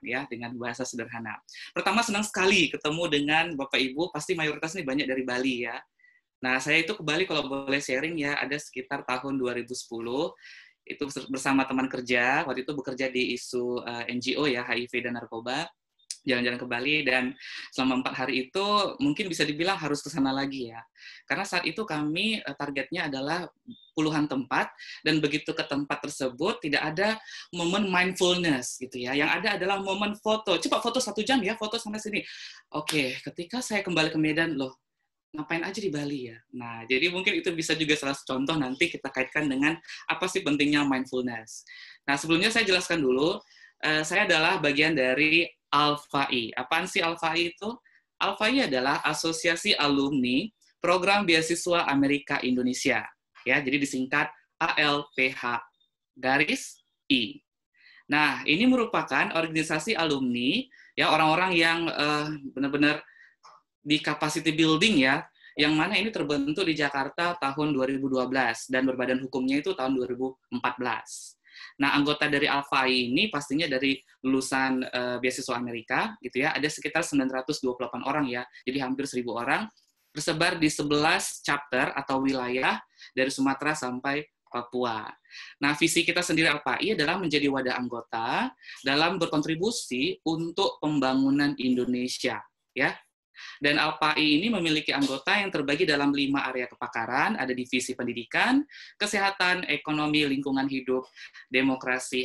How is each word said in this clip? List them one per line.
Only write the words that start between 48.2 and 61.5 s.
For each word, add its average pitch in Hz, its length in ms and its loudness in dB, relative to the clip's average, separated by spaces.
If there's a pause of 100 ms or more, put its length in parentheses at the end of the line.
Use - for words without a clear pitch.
Alpha 202 240 0
I 247 240 2
adalah 135 320 2
Asosiasi 165 720 0
Alumni 139 720 2 (320)
Program 185 480 2
Beasiswa 170 640 2
Amerika 139 560 2
Indonesia. 127 560 0 (400)
Ya, 131 160 2
jadi 139 240 0
disingkat 139 480 0 (320)
A 165 160 2
L 147 400 2
P 131 160 2
H 120 240 -2 (560)
garis 139 640 0 (320)
I. 120 320 2 (640)
Nah, 147 400 2
ini 202 240 6
merupakan 165 640 2
organisasi 160 640 0
alumni, 135 640 0 (320)
ya, 147 160 2
orang-orang 160 480 4